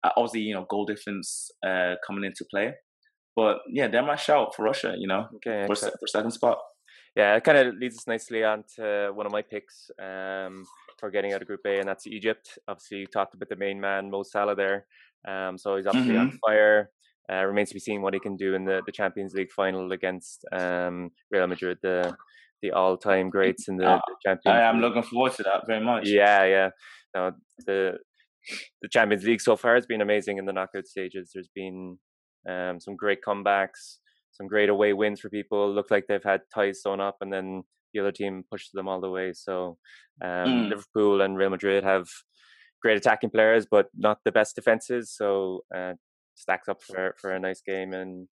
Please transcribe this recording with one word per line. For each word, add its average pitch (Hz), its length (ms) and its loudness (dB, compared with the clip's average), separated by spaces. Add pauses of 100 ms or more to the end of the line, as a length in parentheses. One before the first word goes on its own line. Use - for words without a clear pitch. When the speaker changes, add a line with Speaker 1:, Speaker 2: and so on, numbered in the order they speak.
Speaker 1:
uh, 92 120 4
obviously, 117 260 -2
you 107 120 -4
know, 92 160 -8
goal 104 160 -2
difference, - 640 -8 (160)
uh, 92 300 0 (100)
coming 98 160 -8
into 98 260 -10
play. 104 260 -2 (600)
But 107 240 4 (140)
yeah, 127 160 0
they're 117 180 2
my 143 80 2
shout 147 400 2
for - 100 -6
Russia, 107 320 0
you 95 120 -6
know, 98 180 0 (120)
Speaker 2:
Okay, 104 280 -4
Speaker 1:
for 104 80 2
se-, 104 140 -4
Speaker 2:
excellent. - 100 -6
Speaker 1:
for - 80 -8
second 110 240 -2
spot. 117 280 2 (580)
Speaker 2:
Yeah, 104 180 6
it 113 80 4
kinda 135 340 6
leads 123 220 -8
us - 80 -16
nicely 113 380 -4
on 107 180 0 (140)
to 104 360 -2
one 104 140 -8
of 101 60 -6
my 104 100 -4
picks, - 480 -14 (100)
um, 95 640 -10 (360)
for 104 100 -8
getting 98 220 0
out 95 100 -4
of 92 60 -18
Group 101 180 -10
A, 98 140 0
and 98 80 -4
that's - 180 -8
Egypt. 110 500 -6 (120)
Obviously, 101 300 -12
you 98 100 -10
talked 98 260 -2
about 98 140 -12
the 104 80 -8
main 98 240 -4
man, 98 320 -4
Mo 98 100 -4
Salah 104 320 -2
there. 98 320 -2 (400)
Um, 95 320 -6
so 98 180 -4
he's 98 120 -2
obviously 120 280 2
on 123 120 4
Speaker 1:
Mm-hmm. 139 80 -8 (100)
Speaker 2:
fire. 107 440 6 (420)
Uh, 95 120 0
remains 101 240 0
to - 60 -16
be 98 60 -12
seen 104 220 -6
what 95 100 0
he 98 60 -2
can 101 180 -8
do 95 180 -2
in 95 100 -2
the, 95 220 -2
the 104 40 -10
Champions 98 440 -6
League 95 180 -4
final 95 400 -2
against, 92 580 -6
um, 90 600 -4 (200)
Real 92 160 2
Madrid, 90 340 -4
the, 90 320 0 (480)
the 101 120 -6
all-time 95 580 2
greats 95 380 0
in 95 80 -4
the, 92 100 0
Speaker 1:
Uh, 92 180 6
Speaker 2:
the - 120 -10 (100)
Champions 95 300 4
Speaker 1:
I 117 60 6
am 117 140 4
Speaker 2:
League. 113 60 4
Speaker 1:
looking 117 220 2
forward 127 300 0
to 101 100 -6
that 95 200 0
very 110 200 -2
much. 113 240 0
Speaker 2:
Yeah, 101 360 8
yeah. 95 260 4 (440)
No, 92 160 -2 (360)
the, 95 320 0 (840)
the - 60 -12
Champions 104 340 4
League 110 180 2
so 117 140 4
far 117 220 4
has 123 100 2
been 113 140 -4
amazing 104 380 0
in 95 80 -6
the 98 60 -4
knockout 95 340 -6
stages. 92 460 -10
There's 90 220 -16
been, 92 440 -12 (500)
um, 90 320 -6
some 98 160 -12
great 101 280 -2
comebacks, 98 760 -2 (340)
some 98 160 -16
great 104 200 2
away 104 240 4
wins 104 280 -2
for 104 100 -12
people. 101 420 -2
Looked 101 200 -2
like 101 160 2
they've 101 160 -2
had 98 160 2 (120)
ties 101 300 -2
sewn 98 180 -2
up, 98 200 -4
and 98 120 -8
then 95 300 -6 (320)
the 107 60 -2
other 98 120 0
team 95 380 -6
pushed - 240 -14
them 95 140 -6
all 95 120 -4
the 95 100 -6
way. 92 240 -4
So, 90 440 -8 (420)
um, 90 280 -2
Speaker 1:
Mm. 120 220 2
Speaker 2:
Liverpool 101 500 2
and 98 180 2
Real 98 120 2
Madrid 98 340 0
have 95 240 2 (720)
great 110 140 4
attacking 107 340 2
players, 110 400 6
but 101 240 6
not 107 300 0
the 110 80 2
best 107 240 2
defenses. 117 580 0
So, 98 460 -2 (120)
uh, 90 220 -8 (420)
stacks - 340 -4
up 98 120 -6
for, 92 380 -6
for 95 140 -6
a 95 40 -4
nice 95 220 -6
game 95 320 -8
in 92 400 -12